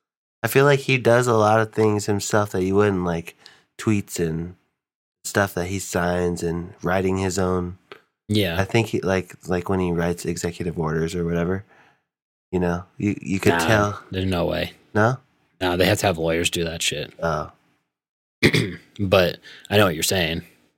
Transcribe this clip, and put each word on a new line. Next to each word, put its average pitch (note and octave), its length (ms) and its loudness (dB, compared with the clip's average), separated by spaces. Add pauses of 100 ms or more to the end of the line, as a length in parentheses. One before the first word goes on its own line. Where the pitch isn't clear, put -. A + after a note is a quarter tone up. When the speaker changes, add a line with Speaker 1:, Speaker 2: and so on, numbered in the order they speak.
(420)
Speaker 1:
I A#2 60 0
feel C#3 160 6
like C#3+ 160 6
he C3 180 0
does A#2+ 280 4
a A#2+ 80 4
lot G#2+ 260 6
of A2 120 -2
things G#2+ 340 2
himself G#2 460 0
that F#2 120 0
you F#2+ 100 0
wouldn't, G2 300 4
like E2+ 300 -4 (420)
tweets G#2 440 -2
and E2+ 340 -4 (720)
stuff G2+ 300 0
that F2 120 -2
he F#2+ 120 -4
signs F2 640 -2
and E2+ 400 -4
writing F#2+ 360 0
his F#2+ 200 -2
own. F2+ 380 -2 (520)
Speaker 2:
Yeah. G2 320 0
Speaker 1:
I G2 40 0
think A2 240 0
he, - 120 -4
like, F#2 340 -2 (140)
like F2+ 200 -2
when F#2+ 120 0
he F2+ 120 0
writes E2+ 320 -2
executive E2+ 540 -6
orders D#2+ 360 -2
or F2 100 -4
whatever, E2+ 400 -2 (880)
you F2+ 80 0
know, F2 240 -2 (140)
you, G2+ 220 -2
you F#2 200 -4
could - 140 -2
Speaker 2:
Nah, E3 120 0
Speaker 1:
tell. G#2 440 0
Speaker 2:
there's F#2+ 160 -4
no F2 200 -2
way. E2 260 -4 (220)
Speaker 1:
No? A#2 240 2 (420)
Speaker 2:
No, F2+ 160 0
they F2+ 100 2
have G2+ 140 2
to G#2+ 60 0
have F2+ 120 0
lawyers E2 320 0
do E2+ 140 -2
that E2 180 -6
shit. - 300 -4 (100)
Speaker 1:
Oh. D#2+ 280 -2 (920)
Speaker 2:
<clears throat> A2 360 0 (220)
But F#2+ 380 4 (320)
I G2+ 60 2
know G#2 80 6
what F2 100 2
you're D#2+ 80 -4
saying. E2+ 400 0 (360)